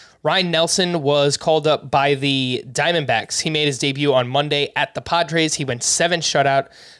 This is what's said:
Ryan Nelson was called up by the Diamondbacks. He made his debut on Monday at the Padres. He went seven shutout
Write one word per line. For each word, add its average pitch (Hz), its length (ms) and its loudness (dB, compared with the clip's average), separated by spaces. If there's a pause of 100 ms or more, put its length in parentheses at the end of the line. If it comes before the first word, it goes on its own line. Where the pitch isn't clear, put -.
(240)
Ryan 180 280 0
Nelson 170 500 0
was 143 360 2
called 156 280 0
up 143 240 0
by 143 260 2
the 131 520 0
Diamondbacks. 143 720 -2
He 165 100 -4
made 151 180 0
his 135 120 -2
debut 143 340 0
on 127 140 2
Monday 143 480 -2
at - 200 -2
the 147 60 -8
Padres. 165 520 0
He 151 100 -4
went 123 180 -6
seven 175 380 0
shutout 139 480 2 (320)